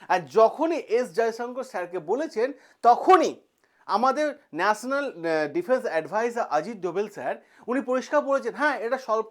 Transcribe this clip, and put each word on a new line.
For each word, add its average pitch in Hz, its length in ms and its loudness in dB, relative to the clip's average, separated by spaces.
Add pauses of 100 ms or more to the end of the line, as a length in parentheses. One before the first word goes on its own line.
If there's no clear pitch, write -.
আর 180 120 2
যখনই 220 560 2
এস 233 360 -2
জয়শঙ্কর 240 520 -4
স্যারকে 180 340 -8
বলেছেন, 240 540 -4 (300)
তখনই 240 580 6 (460)
আমাদের 262 480 2 (200)
ন্যাশনাল, 277 520 0
আহ, 160 460 -2
ডিফেন্স 262 320 0
অ্যাডভাইজার 208 680 -2
অজিত 170 260 -2
ডোভাল 185 320 -4
স্যার, 151 280 -6 (300)
উনি 254 140 -2
পরিষ্কার 254 400 0
বলেছেন, 247 340 -2
"হ্যাঁ, 254 260 0
এটা 233 180 -2
সলভ 220 320 -2